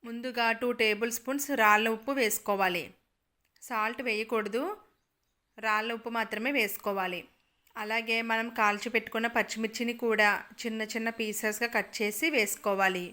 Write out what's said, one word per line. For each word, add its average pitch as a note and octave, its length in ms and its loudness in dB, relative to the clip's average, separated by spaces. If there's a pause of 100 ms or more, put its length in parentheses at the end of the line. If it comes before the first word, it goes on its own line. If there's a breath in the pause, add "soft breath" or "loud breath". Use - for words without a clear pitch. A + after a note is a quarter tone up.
ముందుగా A#3 420 -2 (140)
టూ B3 80 0 (120)
టేబుల్ A3 360 2
స్పూన్స్ C#4 300 -4 (140)
రాళ్ళ G#3+ 340 6
ఉప్పు A3 240 -4
వేసుకోవాలి. G3 640 0 (800)
సాల్ట్ A3+ 460 -2
వేయకూడదు, A3 540 0 (960)
రాళ్ళ G#3+ 380 0
ఉప్పు A3+ 200 -10
మాత్రమే A3 420 -2
వేసుకోవాలి. G3 640 -2 (560)
అలాగే A3+ 420 -2 (120)
మనం A3+ 280 0
కాల్చి G#3 380 2
పెట్టుకున్న A3+ 400 -2
పచ్చిమిర్చిని A3+ 680 -2
కూడా A3 260 4 (360)
చిన్న A3 180 -4 (120)
చిన్న A3+ 160 -2 (100)
పీసెస్‌గా G#3+ 560 -2
కట్ G3+ 240 -2
చేసి G#3+ 360 0
వేసుకోవాలి. F#3+ 760 2